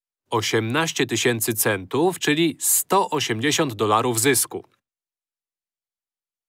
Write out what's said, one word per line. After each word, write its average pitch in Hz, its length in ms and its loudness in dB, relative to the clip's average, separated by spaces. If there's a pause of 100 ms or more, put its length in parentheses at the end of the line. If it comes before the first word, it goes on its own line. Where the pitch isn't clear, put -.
(300)
Osiemnaście 120 760 -2
tysięcy 117 480 -2
centów, 117 640 -2
czyli 151 420 0
sto - 500 2
osiemdziesiąt 135 640 -2
dolarów 110 460 2
zysku. 139 440 0 (1800)